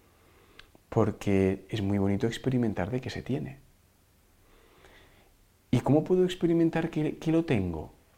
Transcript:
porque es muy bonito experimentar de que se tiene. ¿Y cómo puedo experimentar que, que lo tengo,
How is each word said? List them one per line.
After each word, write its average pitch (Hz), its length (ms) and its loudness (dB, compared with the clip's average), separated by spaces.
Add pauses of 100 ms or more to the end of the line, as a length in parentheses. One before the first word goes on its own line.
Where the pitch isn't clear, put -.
(880)
porque 98 800 2
es 107 140 -6
muy 101 160 0
bonito 101 280 0
experimentar 113 640 -2
de 127 120 -6
que 117 80 -8
se - 100 -10
tiene. 135 380 -8 (2000)
¿Y 123 100 4
cómo 147 220 4
puedo 185 220 2
experimentar 165 640 2
que, 156 300 -4
que 160 120 -2
lo 165 140 2
tengo, 92 480 -2 (240)